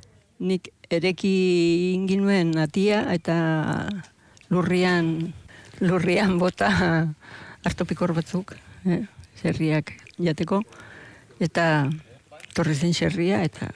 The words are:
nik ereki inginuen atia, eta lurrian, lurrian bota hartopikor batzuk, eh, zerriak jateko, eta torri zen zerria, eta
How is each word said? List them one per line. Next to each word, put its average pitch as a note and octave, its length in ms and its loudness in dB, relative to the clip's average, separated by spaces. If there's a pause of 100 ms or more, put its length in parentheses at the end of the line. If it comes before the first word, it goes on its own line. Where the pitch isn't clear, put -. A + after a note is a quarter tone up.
(400)
nik F3+ 300 -2 (200)
ereki F3+ 1040 2
inginuen F#3+ 640 2
atia, G3+ 560 2
eta E3 760 -2 (600)
lurrian, F3 840 0 (460)
lurrian F3+ 580 2
bota F3 680 2 (560)
hartopikor F3 500 -2
batzuk, E3+ 420 -4 (300)
eh, F#3 200 0 (360)
zerriak D#3 520 -2 (260)
jateko, F3 420 0 (760)
eta D#3 500 2 (640)
torri D#3 220 0
zen E3 180 0
zerria, F3 500 0
eta - 320 -6